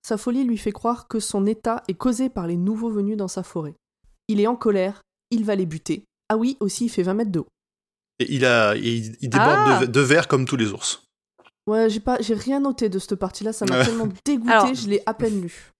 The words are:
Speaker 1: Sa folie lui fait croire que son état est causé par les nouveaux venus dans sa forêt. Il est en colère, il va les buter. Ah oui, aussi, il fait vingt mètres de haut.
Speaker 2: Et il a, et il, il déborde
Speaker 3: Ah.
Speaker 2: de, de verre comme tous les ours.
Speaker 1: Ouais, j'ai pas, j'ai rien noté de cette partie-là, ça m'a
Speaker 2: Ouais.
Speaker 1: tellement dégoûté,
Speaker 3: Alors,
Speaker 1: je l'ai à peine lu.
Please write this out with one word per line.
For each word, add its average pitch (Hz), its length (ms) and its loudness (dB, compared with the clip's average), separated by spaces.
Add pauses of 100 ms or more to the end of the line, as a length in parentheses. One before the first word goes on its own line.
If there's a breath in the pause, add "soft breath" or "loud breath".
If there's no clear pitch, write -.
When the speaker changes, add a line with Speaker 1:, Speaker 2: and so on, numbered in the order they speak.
Speaker 1:
Sa 220 100 -2
folie 247 280 -2
lui 233 140 0
fait 208 140 -4
croire 233 360 -4
que 220 120 -2
son 202 260 -2
état 226 420 -2
est 190 60 -4
causé 254 340 -2
par 190 180 -6
les 170 100 -2
nouveaux 214 340 -2
venus 208 260 -2
dans 196 120 -4
sa 185 140 -8
forêt. 156 320 -8 (540)
Il 208 120 2
est 208 60 4
en 240 100 0
colère, 202 460 0 (280)
il 226 140 0
va 208 100 0
les 196 120 0
buter. 160 380 -6 (240)
Ah 220 80 0
oui, 247 240 -2
aussi, 220 260 -2
il - 20 -2
fait 190 140 -2
vingt 185 120 0
mètres 214 180 -2
de 165 80 0
haut. - 60 -10 (720)
Speaker 2:
Et 131 160 -2
il 131 100 2
a, 110 320 4
et 104 40 -4
il, 113 400 -4
il 131 100 -6
déborde 208 280 4
Speaker 3:
Ah. 415 220 4
Speaker 2:
de, 127 60 2
de 123 140 2
verre 143 280 4
comme 135 160 2
tous 131 120 -2
les 110 160 0
ours. - 300 -6 (640)
Speaker 1:
Ouais, 220 200 4
j'ai 214 120 0
pas, 247 200 -2
j'ai 220 140 -2
rien 262 260 -2
noté 262 280 0
de 190 100 -2
cette 196 160 -4
partie-là, 196 380 -6
ça - 140 -6
m'a 127 120 2
Speaker 2:
Ouais. 127 60 6
Speaker 1:
tellement 226 240 0 (160)
dégoûté, 247 280 0
Speaker 3:
Alors, 226 220 6
Speaker 1:
je 233 140 -6
l'ai 202 180 0
à 220 80 -2
peine 220 260 -2
lu. - 400 -12